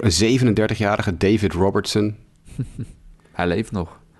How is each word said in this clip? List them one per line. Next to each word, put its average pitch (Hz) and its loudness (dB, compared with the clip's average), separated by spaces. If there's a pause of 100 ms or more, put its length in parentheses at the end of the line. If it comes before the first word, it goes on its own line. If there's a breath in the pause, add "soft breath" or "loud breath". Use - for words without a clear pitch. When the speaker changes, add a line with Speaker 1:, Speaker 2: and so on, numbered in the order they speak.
Speaker 1:
een 104 2
zevenendertigjarige 107 2
David 98 2
Robertson. 104 0 (400)
Speaker 2:
<laughs> - -14
Hij 90 -4
leeft 92 -2
nog. 90 -8 (200)